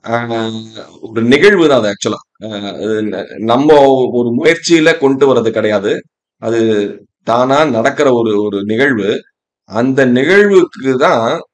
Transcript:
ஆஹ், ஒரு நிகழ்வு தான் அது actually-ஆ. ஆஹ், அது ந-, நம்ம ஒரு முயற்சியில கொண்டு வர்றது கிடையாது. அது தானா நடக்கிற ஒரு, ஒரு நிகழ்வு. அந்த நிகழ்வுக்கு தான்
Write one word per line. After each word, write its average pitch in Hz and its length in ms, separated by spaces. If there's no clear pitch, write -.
ஆஹ், 113 600
ஒரு 110 220
நிகழ்வு 156 460
தான் 135 100
அது 107 100
actually-ஆ. 104 600
ஆஹ், 101 260
அது 107 280
ந-, 92 360
நம்ம 127 360
ஒரு 120 180
முயற்சியில 160 680
கொண்டு 135 360
வர்றது 113 160
கிடையாது. 107 520
அது 117 240
தானா 131 420
நடக்கிற 135 480
ஒரு, 107 300
ஒரு 101 220
நிகழ்வு. 110 580
அந்த 131 400
நிகழ்வுக்கு 147 920
தான் 143 420